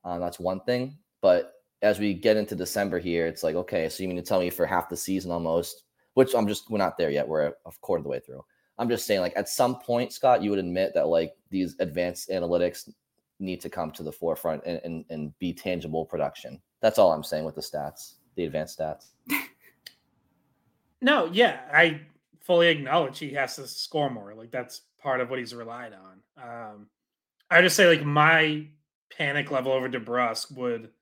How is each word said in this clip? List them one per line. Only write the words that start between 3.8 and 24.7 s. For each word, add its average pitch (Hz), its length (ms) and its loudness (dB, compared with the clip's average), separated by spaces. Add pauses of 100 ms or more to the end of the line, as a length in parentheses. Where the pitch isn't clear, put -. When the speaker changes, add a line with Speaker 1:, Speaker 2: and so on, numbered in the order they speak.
Speaker 1:
so - 140 -8
you 92 60 -4
mean 90 80 -4
to 85 60 -8
tell 95 160 0
me 87 100 0
for 87 160 -2
half 87 240 -2
the 85 80 -8
season 92 340 -4
almost, 85 520 -2 (300)
which 131 220 4
I'm 107 100 4
just, 104 240 -4
we're 110 80 -2
not 95 200 0
there 82 120 0
yet. 71 160 0
We're 76 200 0
a 73 80 -4 (260)
quarter 87 200 -2
of 71 40 -8
the 71 60 -8
way 64 100 -4
through. 65 240 -18 (340)
I'm 117 120 -2
just 117 180 -2
saying, 98 140 2
like, 87 160 0
at 101 100 -4
some 127 320 0
point, 120 320 -2
Scott, 123 320 4
you 104 60 0
would 101 100 2
admit 90 340 -2
that, 76 140 2
like, 82 300 0 (120)
these 92 300 -2
advanced 87 500 -4
analytics 87 600 0 (500)
need 92 220 -6
to - 80 -10
come 80 220 -6
to 80 120 -16
the 76 80 -8
forefront 80 540 -4
and, 85 180 -6
and, 82 260 -10
and 76 300 -10
be 87 140 -4
tangible 80 520 -4
production. 69 560 -8 (200)
That's 113 180 4
all 90 140 8
I'm 78 100 -4
saying 78 220 -4
with 76 100 -8
the 82 60 -10
stats, - 540 -10 (200)
the 90 80 -2
advanced 78 340 -6
stats. 78 340 -8 (180)
<laughs> - 100 -2 (1600)
Speaker 2:
No, 247 300 4
yeah, 202 300 4 (120)
I 156 280 4 (400)
fully 170 260 6
acknowledge 147 520 0
he 143 120 -10
has 135 240 -2
to 135 120 -14
score 147 420 -4
more. 104 260 -12
Like, 113 160 -18
that's 123 300 -10 (200)